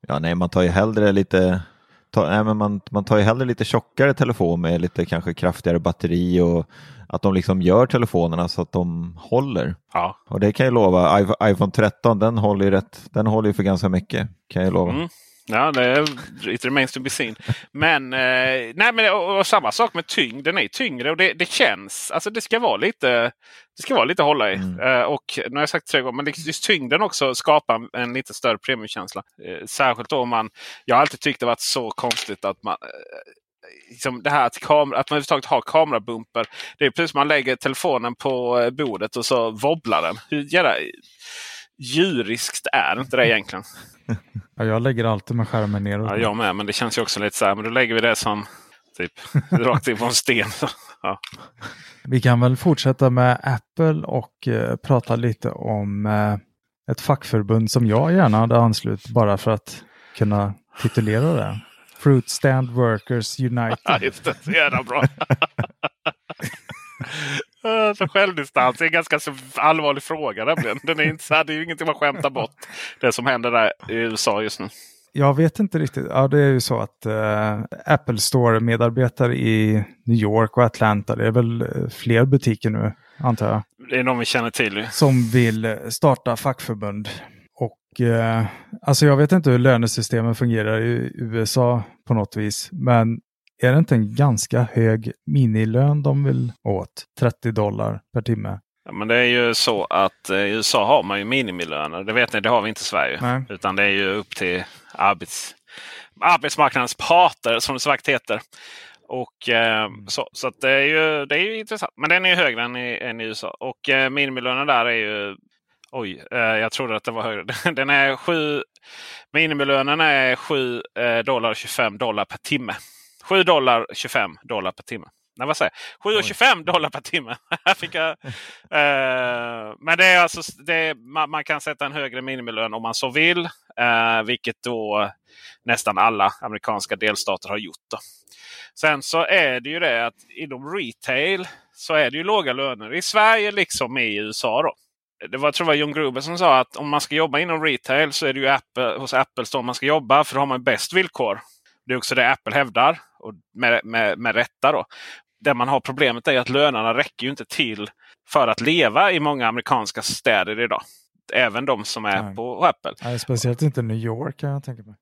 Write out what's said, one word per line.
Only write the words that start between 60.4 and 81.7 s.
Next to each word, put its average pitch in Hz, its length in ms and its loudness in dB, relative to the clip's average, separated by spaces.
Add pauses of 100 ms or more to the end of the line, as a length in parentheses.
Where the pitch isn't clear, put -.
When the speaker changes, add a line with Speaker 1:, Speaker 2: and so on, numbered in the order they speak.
Speaker 3:
titulera 117 520 0
det. 104 260 -4 (380)
Fruit 135 300 4
Stand 131 420 0
Workers 120 680 -2
United. 120 400 -2
Speaker 2:
<laughs> - 40 -20
Ja, - 160 2
just - 240 -6
det. - 180 -2
Så 156 80 -8
jävla 143 320 2
bra. 123 260 -2
<laughs> - 40 -2 (2500)
Eh, 220 300 2
så 190 140 -2
självdistans 147 720 0
är 165 40 2
en 160 80 2
ganska 160 280 0
så 147 120 -8 (240)
allvarlig 147 460 2
fråga 127 420 -6
nämligen. 127 380 -2
Den 151 180 -2
är 151 40 4
inte 156 200 -2
så 151 100 -2
här, 156 100 2
det 151 80 -6
är 151 40 -4
ju 160 80 -6
ingenting 165 220 -6
man 151 80 0
skämtar 143 360 -2
bort. 123 200 -6 (500)
Det 123 120 4
som 120 140 -4
händer 120 240 0
där 117 220 4 (160)
i - 60 -6
U 113 200 -2
S - 140 0
A 104 140 0
just 107 180 -6
nu. 101 80 -8 (440)
Speaker 3:
Jag 139 240 4
vet 160 220 2
inte 196 200 0
riktigt. 139 320 -4
Ja, 135 180 2
det 147 120 4
är 139 100 6
ju 131 100 2
så 113 200 -2
att, - 260 -10
eh, 107 540 -2 (260)
Apple 135 320 0
Store-medarbetare 117 1160 2
i 107 480 2 (220)
New 117 100 4
York 107 400 2
och 123 80 6
Atlanta, 110 520 0
det 113 100 0
är 113 40 4
väl, 117 320 2
eh, - 260 -4